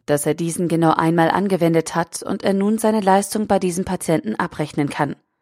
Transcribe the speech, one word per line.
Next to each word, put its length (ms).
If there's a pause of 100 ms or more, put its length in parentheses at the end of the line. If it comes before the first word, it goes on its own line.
dass 220
er 80
diesen 340
genau 240
einmal 380
angewendet 640
hat 280
und 200
er 100
nun 240
seine 240
Leistung 460
bei 120
diesem 280
Patienten 480
abrechnen 560
kann. 260 (260)